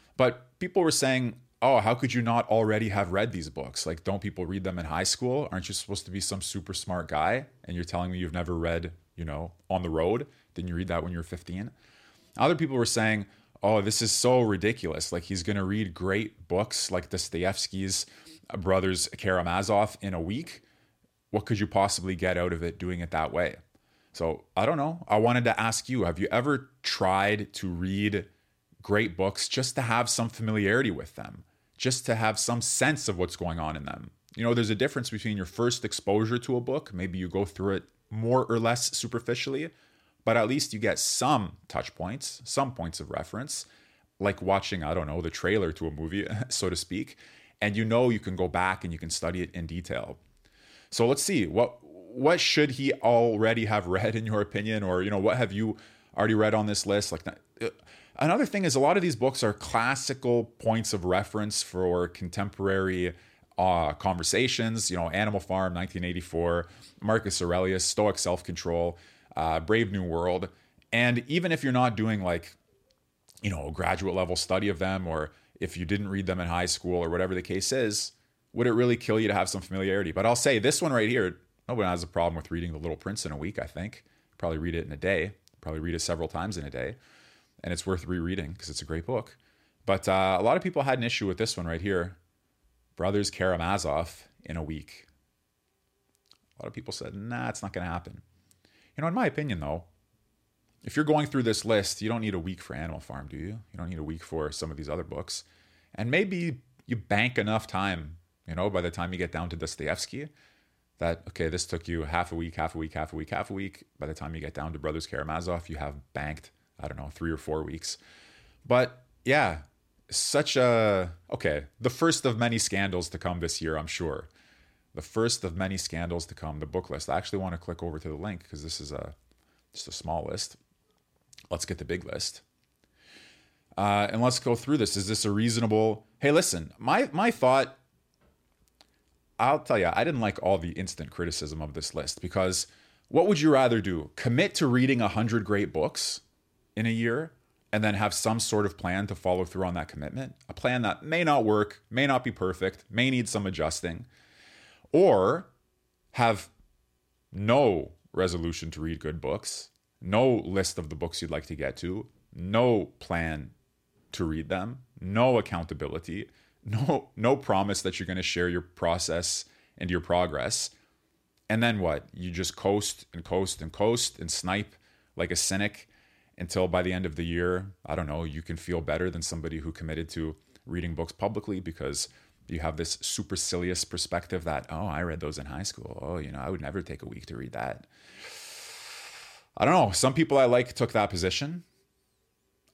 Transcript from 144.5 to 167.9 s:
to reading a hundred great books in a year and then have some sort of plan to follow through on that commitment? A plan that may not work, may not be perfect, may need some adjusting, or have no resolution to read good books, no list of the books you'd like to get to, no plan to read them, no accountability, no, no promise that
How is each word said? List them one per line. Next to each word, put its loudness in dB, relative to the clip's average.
to 4
reading 6
a 4
hundred 2
great 0
books -2
in 0
a 2
year 0
and 2
then 2
have 2
some 0
sort 2
of -2
plan -2
to -6
follow 0
through -4
on -2
that -4
commitment? -10
A -14
plan 0
that 0
may 0
not 6
work, 4
may 2
not 4
be -4
perfect, -2
may 2
need 2
some -2
adjusting, -4
or 6
have 2
no 4
resolution -2
to -12
read -4
good -6
books, -6
no 4
list 0
of -8
the -8
books -4
you'd -6
like -4
to -8
get -4
to, -6
no 2
plan -4
to -2
read -2
them, -4
no 4
accountability, -6
no, 0
no 4
promise 0
that -2